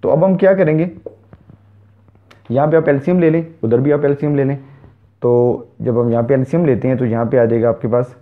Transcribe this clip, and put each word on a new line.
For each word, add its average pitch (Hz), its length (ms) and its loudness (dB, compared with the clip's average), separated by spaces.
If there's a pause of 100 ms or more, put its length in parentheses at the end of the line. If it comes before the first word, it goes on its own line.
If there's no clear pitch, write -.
तो - 60 -2
अब 160 160 2
हम 190 120 2
क्या 196 180 4
करेंगे, 170 360 0 (1600)
यहाँ 139 200 2
पे 160 60 2
आप 160 120 2
एलसीएम 165 320 0
ले 165 100 4
लें, 165 160 -2 (180)
उधर 120 160 2
भी 139 100 0
आप 143 140 0
एलसीएम 143 320 -2
ले 139 80 0
लें। 139 120 -2 (640)
तो 120 460 0 (140)
जब 117 160 -2
हम 120 140 0
यहाँ 117 120 0
पे 135 100 0
एलसीएम 147 320 0
लेते 131 220 0
हैं 131 100 0
तो 127 60 -2
यहाँ 117 220 -2
पे 127 120 0
आ 117 60 4
जाएगा 117 240 0
आपके 117 200 -4
पास 123 340 -2